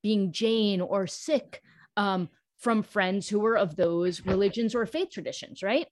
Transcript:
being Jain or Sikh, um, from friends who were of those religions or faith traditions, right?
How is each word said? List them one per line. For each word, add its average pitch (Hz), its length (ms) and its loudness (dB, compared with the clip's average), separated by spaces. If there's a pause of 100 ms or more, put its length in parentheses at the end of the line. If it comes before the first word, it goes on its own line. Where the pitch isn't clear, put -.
being 202 300 2
Jain 214 500 2
or 190 240 0
Sikh, - 560 -4 (360)
um, 190 320 0 (280)
from 226 240 0
friends 190 480 0
who 208 100 2
were 226 200 2
of 170 160 0
those 170 500 0
religions 196 480 2
or 233 140 0
faith 349 240 -4
traditions, - 500 -10
right? 233 300 0